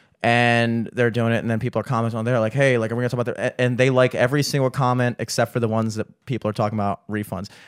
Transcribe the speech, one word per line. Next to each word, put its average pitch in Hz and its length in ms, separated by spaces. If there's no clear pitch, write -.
And 117 680
they're 120 180
doing 113 220
it, 113 60
and 117 120
then 110 80
people 113 220
are - 20
commenting 113 340
on 110 60
there 123 160
like, 110 140
"Hey, 135 240
like, 110 160
are - 20
we 120 60
gonna 123 80
talk 120 100
about 117 160
their," 123 120
a-, - 140
and 123 160
they 127 120
like 127 260
every 135 260
single 139 280
comment 123 500
except - 320
for - 80
the 117 80
ones 110 280
that - 300
people 110 240
are 104 40
talking 107 240
about 101 320
refunds. 104 400